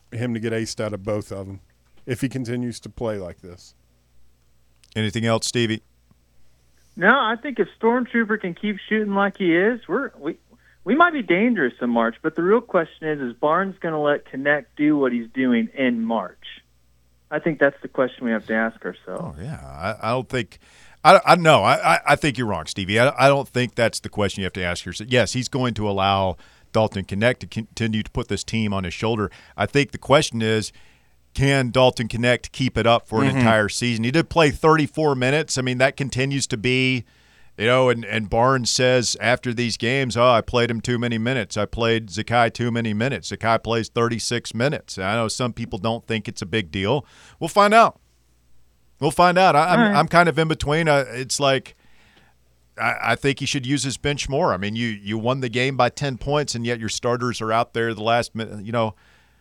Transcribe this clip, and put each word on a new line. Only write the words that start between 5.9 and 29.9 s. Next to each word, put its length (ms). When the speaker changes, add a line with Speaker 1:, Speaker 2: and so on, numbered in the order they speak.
Speaker 3:
No, 120
I 320
think 180
if 100
Stormtrooper 600
can 140
keep 220
shooting 260
like 240
he 180
is, 320
we're, 300
we, 180
we 100
might 200
be 80
dangerous 580
in 80
March. 320
But 160
the 60
real 180
question 480
is, 120
is 120
Barnes 480
gonna 220
let 240
Connect 500
do 220
what 140
he's 200
doing 400
in 320
March? 400
I 80
think 200
that's 220
the 80
question 380
we 60
have 160
to 60
ask 300
ourselves. 540
Speaker 2:
Oh, 40
yeah. 220
I, 440
I 40
don't 160
think – 300
I, 200
I, 120
no, 260
I, 320
I, 140
I 80
think 200
you're 100
wrong, 200
Stevie. 340
I, 260
I 20
don't 200
think 260
that's 260
the 100
question 320
you 20
have 80
to 100
ask 220
yourself. 260
Yes, 220
he's 160
going 260
to 140
allow 480
Dalton 320
Connect 360
to 60
continue 560
to 80
put 180
this 160
team 280
on 120
his 100
shoulder. 360
I 100
think 240